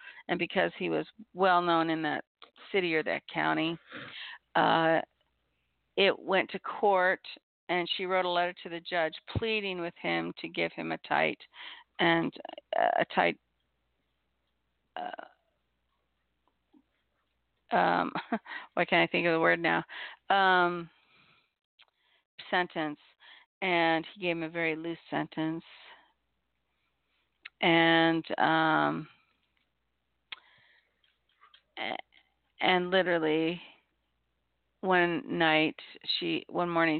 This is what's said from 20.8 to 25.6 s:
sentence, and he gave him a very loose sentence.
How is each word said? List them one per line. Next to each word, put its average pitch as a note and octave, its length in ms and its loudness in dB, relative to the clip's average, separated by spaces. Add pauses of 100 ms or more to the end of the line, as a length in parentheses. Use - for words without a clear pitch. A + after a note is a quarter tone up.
sentence, F3 480 -4 (640)
and E3 540 2
he G#3 80 -20
gave F3 140 -2
him E3 80 -6
a D#3+ 40 -8
very E3 280 -2
loose E3 200 -8 (140)
sentence. D#3+ 540 -4 (2000)